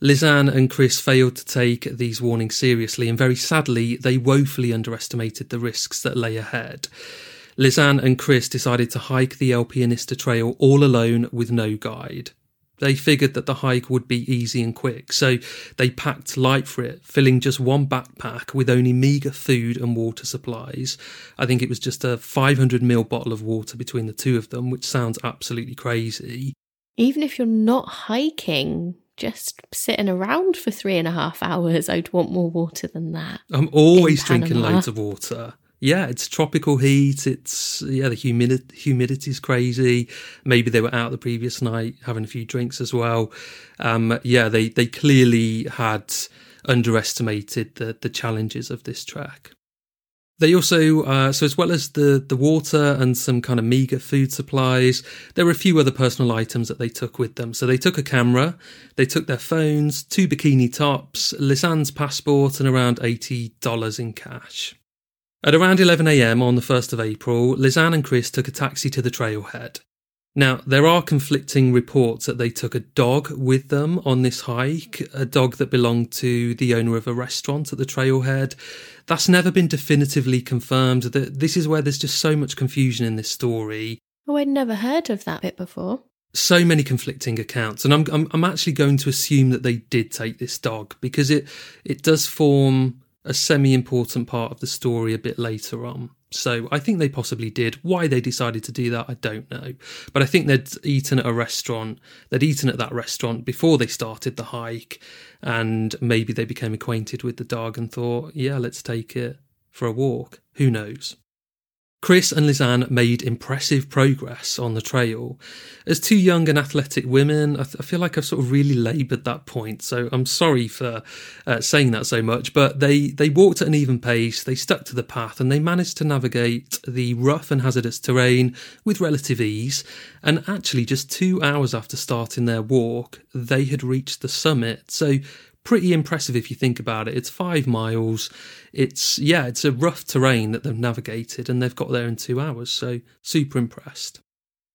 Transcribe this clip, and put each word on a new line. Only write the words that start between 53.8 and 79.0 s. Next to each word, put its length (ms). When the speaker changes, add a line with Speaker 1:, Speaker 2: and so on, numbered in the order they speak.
Speaker 1:
food 340
supplies, 720
there 100
were 60
a 40
few 240
other 120
personal 400
items 380
that 100
they 100
took 300
with 160
them. 180
So 140
they 100
took 220
a 40
camera, 540
they 100
took 220
their 100
phones, 640
two 260
bikini 460
tops, 640
Lisanne's 520
passport, 680
and 80
around 360
eighty 460
dollars 380
in 140
cash. 600
At 100
around 260
eleven 280
A 120
M 220
on 140
the 80
first 300
of 60
April, 560
Lisanne 380
and 100
Chris 280
took 160
a 40
taxi 380
to 140
the 80
trailhead. 680
Now, 320
there 180
are 160
conflicting 720
reports 520
that 140
they 100
took 260
a 40
dog 520
with 380
them 300
on 240
this 180
hike, 720
a 120
dog 320
that 140
belonged 420
to 420
the 180
owner 240
of 100
a 60
restaurant 580
at 60
the 80
trailhead. 680